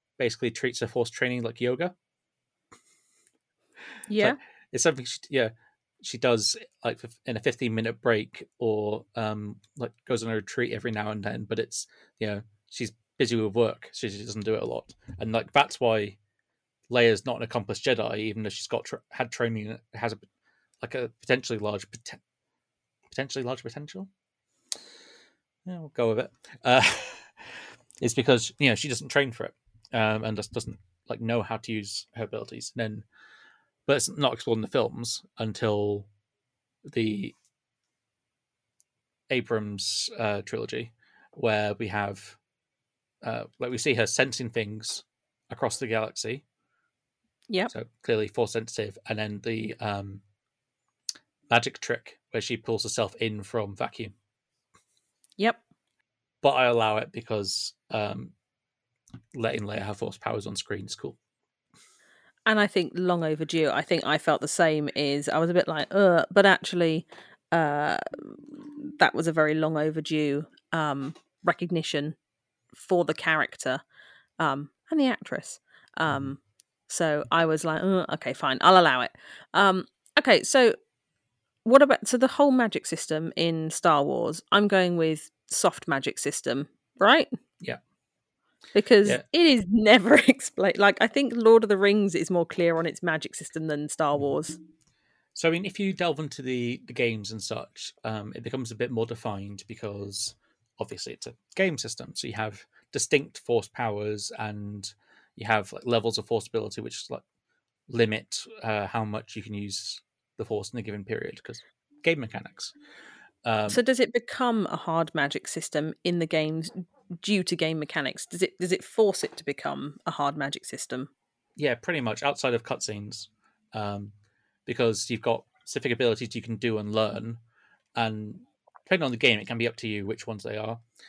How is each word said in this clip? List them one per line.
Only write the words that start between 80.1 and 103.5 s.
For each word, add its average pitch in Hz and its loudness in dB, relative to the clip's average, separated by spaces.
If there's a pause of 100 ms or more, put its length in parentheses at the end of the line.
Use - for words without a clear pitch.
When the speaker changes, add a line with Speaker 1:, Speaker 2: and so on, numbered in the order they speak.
Speaker 2:
okay, 247 6
so 254 6 (920)
what 254 10
about, 277 4
so 247 2
the 254 4
whole 285 4
magic 247 2
system 156 -4
in 165 0
Star 143 4
Wars, 139 -2 (100)
I'm 208 6
going 180 4
with 160 0 (200)
soft - 0
magic 139 -2
system, 139 -2 (300)
right? 240 6 (300)
Speaker 1:
Yeah. - -8 (920)
Speaker 2:
Because 208 8
Speaker 1:
Yeah. 123 4 (120)
Speaker 2:
it 339 6
is 247 6
never 214 8
<laughs> 285 6
explained. - 2
Like, 202 6
I 220 4
think 277 0
Lord 226 10
of 214 2
the 202 4
Rings 202 4
is - -2
more 175 2
clear 170 2
on 165 0
its - -6
magic 160 -2
system 160 -8
than 151 -4
Star 147 0
Speaker 1:
Mm-hmm. 143 0
Speaker 2:
Wars. 147 -2 (720)
Speaker 1:
So, - 0
I 165 4
mean, 175 -2
if 190 -8
you 196 0
delve 165 -2
into 143 -8
the, 123 -4
the - -16
games 110 -2
and 110 -10
such, - -10 (100)
um, 107 -6
it 120 -12
becomes 120 -8
a 113 -12
bit 123 -4
more 113 0
defined 101 -8
because 101 -10 (440)
obviously - -10
it's - -16
a 117 -16 (200)
game 185 0
system. - -10
So - -8
you 113 -8
have 107 -8 (260)
distinct - 0
force 117 0